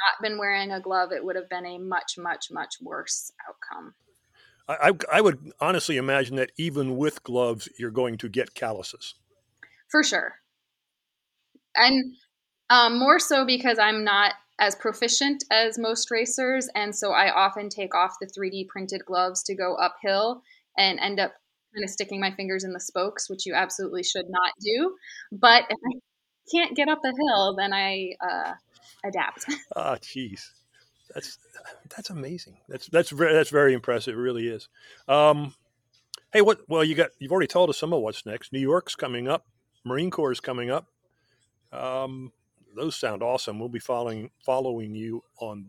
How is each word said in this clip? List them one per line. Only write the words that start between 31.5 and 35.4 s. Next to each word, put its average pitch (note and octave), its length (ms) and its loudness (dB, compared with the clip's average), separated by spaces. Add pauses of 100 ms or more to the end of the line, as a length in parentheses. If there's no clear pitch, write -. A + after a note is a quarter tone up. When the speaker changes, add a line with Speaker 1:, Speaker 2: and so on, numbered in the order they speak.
Speaker 2:
that's G#3+ 160 -14
amazing. E3 480 -12 (100)
That's, C3+ 200 -14
that's E3+ 220 4
ve-, D#3 220 2
that's D#3 180 6
very C#3+ 240 8
impressive. A#2+ 400 -2
It A2+ 60 -6
really A#2+ 280 -2
is. A2 200 -10 (400)
Um, D3 460 4 (800)